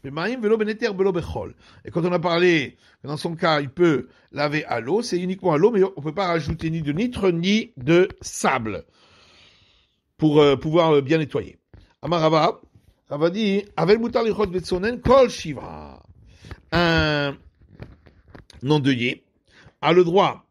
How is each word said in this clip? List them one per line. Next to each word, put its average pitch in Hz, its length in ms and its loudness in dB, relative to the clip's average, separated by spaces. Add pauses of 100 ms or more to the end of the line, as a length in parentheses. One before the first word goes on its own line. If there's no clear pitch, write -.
Mais 139 80 -10
Maim 208 280 -6
Velo 214 160 2
Beneter 214 400 -4
Velo 190 160 2
Bechol. - 440 -8 (280)
Et - 60 -14
quand 165 140 -2
on 180 80 -2
a 175 80 0
parlé, 170 560 2 (260)
dans 147 140 -8
son 170 180 -8
cas, 160 260 0
il 143 80 -6
peut 151 380 2 (240)
laver 147 360 -2
à 120 140 -4
l'eau, 165 220 -2
c'est 180 160 -4
uniquement 185 340 -2
à 147 60 2
l'eau, 214 140 4
mais 190 100 2 (140)
on 151 40 -12
peut 151 140 -8
pas 190 140 -4
rajouter 165 420 -4
ni 165 120 -4
de 143 100 -4
nitre, 202 380 -2
ni 190 460 0
de 170 320 2 (120)
sable 117 680 -6 (1300)
pour, 151 240 4
euh, 143 160 6
pouvoir, 160 360 2
euh, 143 100 6
bien 151 160 0
nettoyer. - 400 -6 (420)
Amar 160 200 -2
Rava, 160 400 2 (480)
Rava 147 200 -2
dit, 196 360 -2 (120)
Avel 175 220 2
Mutar 233 240 -2
Lichot 208 240 -2
Betsonen 185 540 -4
Kol 247 280 4
Shiva. 82 720 -12 (720)
Un 156 640 0 (1300)
endeuillé 131 580 0 (580)
a 151 100 2
le 180 120 6
droit 165 460 2